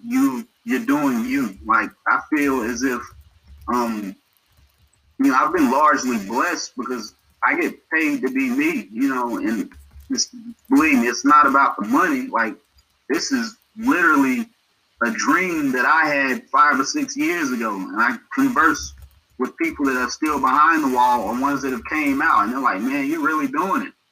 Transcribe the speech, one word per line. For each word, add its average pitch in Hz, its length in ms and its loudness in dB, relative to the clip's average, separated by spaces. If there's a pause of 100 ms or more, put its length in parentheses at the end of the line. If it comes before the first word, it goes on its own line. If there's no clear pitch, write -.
You, 127 400 0 (200)
you're 127 200 -2
doing 139 400 0
you. 127 400 -4
Like, - 240 0 (180)
I 175 220 0
feel 143 320 0
as 120 220 -4
if, 123 180 -2 (680)
um, 113 480 -4 (1000)
you 277 100 4
know, 262 80 4
I've 262 180 2
been - 180 4
largely 135 460 2 (100)
blessed 156 500 -4
because 123 360 -8 (300)
I 139 160 0
get - 300 -4
paid 151 320 -2
to 127 100 -2
be 131 180 0
me, 135 420 -2
you 131 220 -2
know, 120 240 -4
and - 340 -4 (380)
it's, - 240 -4 (360)
believe 285 300 4
me, 233 80 2
it's 226 160 -4
not 285 220 6
about 269 320 2
the 208 100 -6
money. 147 400 0
Like, 110 280 -2 (540)
this - 220 -2
is 233 240 -4 (220)
literally 147 680 2 (560)
a 233 80 0
dream 160 600 0
that 127 140 0
I 156 220 4
had 135 420 -2
five 143 300 4
or 139 60 0
six 143 300 -4
years 156 360 -2
ago. 113 240 -4
And 92 260 -4
I 117 160 0 (160)
converse 151 600 0 (440)
with 123 200 -4
people 147 280 -2
that 135 100 0
are 127 140 -2
still 151 300 -4
behind 151 440 4
the 127 120 0
wall 123 260 4
or 117 180 -4
ones 139 220 -2
that 139 100 -4
have 120 140 -6
came 147 360 -2
out, 165 220 2
and 120 100 -4
they're 131 60 -6
like, 101 220 -2
"Man, 269 260 -2
you're 311 160 -2
really 254 240 0
doing 262 360 -2
it." - 100 -14 (180)